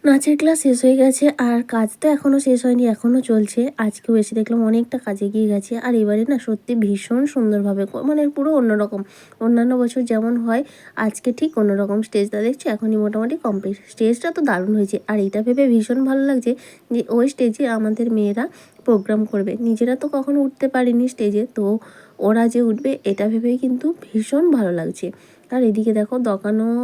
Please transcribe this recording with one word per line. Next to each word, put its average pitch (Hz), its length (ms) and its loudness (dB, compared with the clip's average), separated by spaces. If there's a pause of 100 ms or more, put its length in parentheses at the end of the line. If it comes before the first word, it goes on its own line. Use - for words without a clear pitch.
নাচের 285 360 4
ক্লাস 320 260 2
শেষ 254 200 4
হয়ে 262 180 6
গেছে, 262 220 2 (240)
আর 233 100 2 (140)
কাজ 220 160 0 (100)
তো - 60 -4 (100)
এখনও 285 220 2 (100)
শেষ 254 180 2
হয়নি, 247 180 2 (100)
এখনও 240 260 0 (100)
চলছে। 220 320 0 (240)
আজকেও - 360 -2
এসে 208 180 -4
দেখলাম 233 200 0 (100)
অনেকটা 233 360 0
কাজ 196 120 -6 (100)
এগিয়ে 214 260 0
গেছে। 202 200 -4 (120)
আর 247 160 0
এবারে 214 300 0
না 269 60 0 (100)
সত্যি 220 260 -4 (120)
ভীষণ 202 360 -2 (120)
সুন্দরভাবে 202 580 0
ক-, - 180 -10
মানে 302 120 0 (140)
পুরো 285 140 -2 (100)
অন্যরকম, 208 420 0 (440)
অন্যান্য 233 260 2 (100)
বছর 240 200 -2 (100)
যেমন 226 220 0 (120)
হয় 233 160 0 (440)
আজকে 214 240 -4 (100)
ঠিক 311 120 -2 (100)
অন্যরকম। 202 360 0 (100)
স্টেজটা 208 400 -2
দেখছো - 180 -4 (100)
এখনই 220 280 -2
মোটামুটি 220 320 -2 (100)
কমপ্লিট, 196 300 -4 (180)
স্টেজটা 233 420 0
তো - 40 -4 (100)
দারুণ 190 280 0
হয়েছে। 202 200 0 (140)
আর 214 60 0 (100)
এটা 202 180 -4
ভেবে 247 180 2 (100)
ভীষণ 233 260 0 (100)
ভালো 269 200 0
লাগছে 247 220 0 (420)
যে 233 80 -2 (140)
ওই 240 180 4
স্টেজে 240 300 -2 (140)
আমাদের 220 300 -2 (100)
মেয়েরা 208 280 0 (400)
প্রোগ্রাম 214 360 2 (100)
করবে। 196 200 -2 (160)
নিজেরা 233 340 0
তো - 40 -8 (100)
কখনো 285 300 0
উঠতে 269 280 -4
পারেনি 247 400 2
স্টেজে, 208 300 -2 (140)
তো 208 80 0 (600)
ওরা 220 160 4 (100)
যে 233 60 0 (100)
উঠবে 269 220 2 (200)
এটা 202 200 0
ভেবেই 240 320 0
কিন্তু 254 240 -2 (180)
ভীষণ 247 380 0 (120)
ভালো 202 240 0
লাগছে। 170 280 -6 (440)
আর 254 180 0
এদিকে 214 300 0
দেখো 214 160 -2 (140)
দোকানও 214 400 -2 (140)